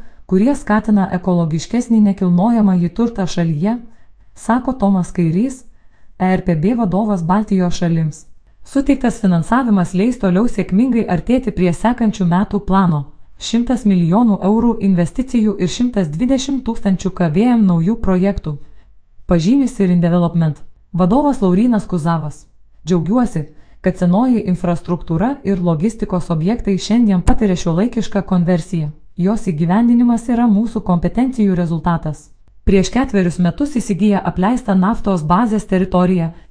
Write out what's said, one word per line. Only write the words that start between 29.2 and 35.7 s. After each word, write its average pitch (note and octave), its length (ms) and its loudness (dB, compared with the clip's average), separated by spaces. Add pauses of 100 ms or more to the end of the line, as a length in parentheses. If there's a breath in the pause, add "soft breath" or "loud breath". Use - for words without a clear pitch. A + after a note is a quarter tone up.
įgyvendinimas A#3 800 2
yra A#3+ 160 2
mūsų G#3+ 400 0
kompetencijų G3 720 0
rezultatas. D#3+ 720 -4 (320)
Prieš F#3+ 320 2
ketverius G3+ 480 0
metus C#4+ 320 -2
įsigiję G3+ 480 0
apleistą G3 560 0
naftos F#3 480 0
bazės G#3 400 0
teritoriją, F3+ 640 0 (200 loud breath)